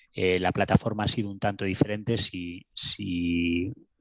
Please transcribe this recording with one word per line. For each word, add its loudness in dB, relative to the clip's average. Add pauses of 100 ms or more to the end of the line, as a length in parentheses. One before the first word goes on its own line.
(140)
eh, 2
la 2
plataforma 4
ha 0
sido -2
un -12
tanto -2
diferente. 0
Si, -6
si, -2 (280)